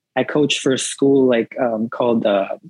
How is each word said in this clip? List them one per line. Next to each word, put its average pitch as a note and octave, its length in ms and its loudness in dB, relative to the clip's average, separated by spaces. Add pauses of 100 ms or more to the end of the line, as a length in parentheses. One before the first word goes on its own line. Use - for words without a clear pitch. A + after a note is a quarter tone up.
(140)
I C3 100 0
coached C#3+ 360 0
for C#3 120 0
a B2 60 -2
school, C#3 480 2
like, A#2 320 0
um, A2+ 300 -2
called, A#2 380 0
uh, G2+ 320 0 (120)